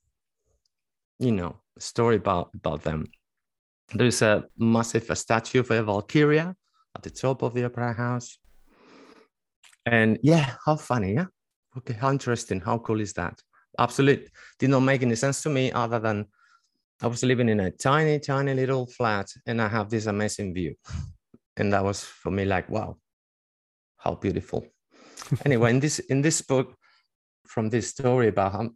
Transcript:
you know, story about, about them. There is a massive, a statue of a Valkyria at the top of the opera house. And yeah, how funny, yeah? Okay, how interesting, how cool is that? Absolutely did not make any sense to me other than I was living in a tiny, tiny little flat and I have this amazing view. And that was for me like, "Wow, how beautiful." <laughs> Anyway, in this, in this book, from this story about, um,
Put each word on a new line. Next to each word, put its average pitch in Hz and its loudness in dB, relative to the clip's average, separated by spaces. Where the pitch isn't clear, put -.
you 123 0
know, 87 -4
story 117 2
about, 95 0
about 78 -4
them. 78 -4
There 117 2
is - 0
a 107 4
massive, 113 2
a 80 0
statue - 0
of 120 0
a 113 2
Valkyria 151 0
at - -14
the - -12
top 127 -2
of 123 -2
the 123 -2
opera 120 -4
house. 120 -6
And 110 4
yeah, 147 4
how 156 2
funny, 113 -2
yeah? 170 -2
Okay, 123 -10
how 123 -2
interesting, 117 -4
how 117 -2
cool 110 -2
is 98 -8
that? 87 -6
Absolutely 135 2
did 135 2
not 135 4
make 131 2
any 120 2
sense 139 -2
to 160 -4
me 131 0
other 117 -2
than 107 -2
I 117 -2
was 120 -4
living 123 2
in 107 2
a 92 -2
tiny, 151 0
tiny 139 -2
little 131 -2
flat 107 -2
and 117 -2
I 107 2
have 104 -2
this 107 -2
amazing 104 -2
view. 82 -4
And 104 0
that 98 2
was 101 -2
for - -8
me 98 -2
like, 92 -2
"Wow, 101 -6
how - -4
beautiful." - -4
<laughs> - -10
Anyway, 120 4
in 127 4
this, 147 -2
in 135 -2
this 151 0
book, - -2
from 110 -4
this 113 -2
story 123 2
about, 98 2
um, 113 -6